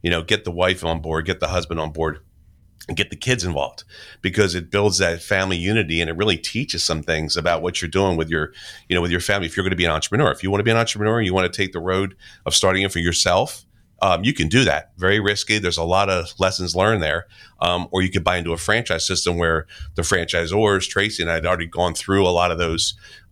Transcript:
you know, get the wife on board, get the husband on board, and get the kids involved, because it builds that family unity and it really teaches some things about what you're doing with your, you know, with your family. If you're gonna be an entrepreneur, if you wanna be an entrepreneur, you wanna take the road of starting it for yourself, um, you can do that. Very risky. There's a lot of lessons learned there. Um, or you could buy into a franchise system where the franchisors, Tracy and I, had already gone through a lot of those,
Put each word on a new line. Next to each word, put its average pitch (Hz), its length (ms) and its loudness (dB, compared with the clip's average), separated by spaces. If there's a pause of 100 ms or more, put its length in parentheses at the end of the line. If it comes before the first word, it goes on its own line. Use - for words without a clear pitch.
you 87 80 0
know, 85 120 0
get 98 220 -2
the 90 60 -6
wife 90 340 0
on 82 160 -2
board, 80 260 -4
get 92 140 -4
the 85 80 -2
husband 85 300 -4
on 78 140 -4
board, 80 280 -4 (680)
and - 80 -6
get 98 140 -2
the - 60 -14
kids 123 280 -2
involved, 71 400 -4 (380)
because 98 320 2
it 87 160 -6
builds 101 280 2
that 85 240 0
family 95 340 0
unity 85 440 0
and 82 80 0
it 80 80 -4
really 95 220 0
teaches - 440 -4
some 80 200 0
things 78 340 -2
about 82 240 0
what 90 220 -4
you're 80 80 -6
doing 95 260 2
with 80 140 -2
your, 76 220 -2 (360)
you 92 60 0
know, 87 80 2
with 87 80 0
your 87 100 2
family. 101 260 0
If 80 100 -6
you're 95 80 0
gonna 92 120 0
be 87 80 2
an 85 60 2
entrepreneur, 85 420 0
if - 100 -6
you 92 80 -2
wanna 101 140 2
be 113 60 4
an 113 80 4
entrepreneur, 113 420 0
you 92 140 0
wanna 92 160 2
take 95 220 -2
the 87 80 -6
road 95 360 -2 (300)
of - 80 -2
starting 95 280 4
it 98 100 0
for 85 80 -2
yourself, 87 640 2 (360)
um, 92 220 2
you 131 80 2
can 78 160 0
do 120 160 4
that. 78 340 0
Very 95 220 2
risky. 104 380 0
There's 87 200 -2
a 85 40 -2
lot 92 280 2
of 87 280 -2
lessons 92 380 0
learned 101 260 2
there. 78 240 -2 (340)
Um, 87 300 0
or 95 120 0
you 95 80 0
could 92 140 -2
buy 90 120 2
into 85 160 -2
a 82 60 -4
franchise 107 480 -2
system 90 320 -2
where 82 280 0 (280)
the 85 80 -2
franchisors, 92 880 2
Tracy 101 340 -2
and 82 80 -2
I, 85 40 2
had 82 120 -2
already 92 200 0
gone 87 280 -2
through 98 320 2
a 90 40 4
lot 87 200 2
of 82 80 -2
those, 82 360 -2 (380)